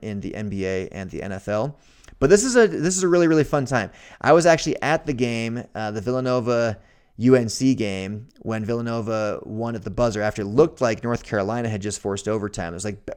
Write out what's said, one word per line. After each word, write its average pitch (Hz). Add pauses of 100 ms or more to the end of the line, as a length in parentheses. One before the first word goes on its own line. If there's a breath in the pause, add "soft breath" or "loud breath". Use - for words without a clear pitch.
in 104
the -
N 104
B 95
A 95
and 90
the 80
N 98
F 95
L. 107 (400 soft breath)
But 135
this 208
is 247
a, 233
this 170
is 185
a 180
really, 170
really 156
fun 143
time. 117 (300 loud breath)
I -
was 165
actually 165
at 156
the 151
game, 117 (140)
uh, 107
the 110
Villanova 120 (380 soft breath)
U 123
N 120
C 131
game, 104 (120)
when 110
Villanova 113
won 117
at 107
the 104
buzzer 107
after 107
it 101
looked 143
like 117
North 117
Carolina 113
had 107
just 101
forced 98
overtime. 98
It -
was, 92
like, 101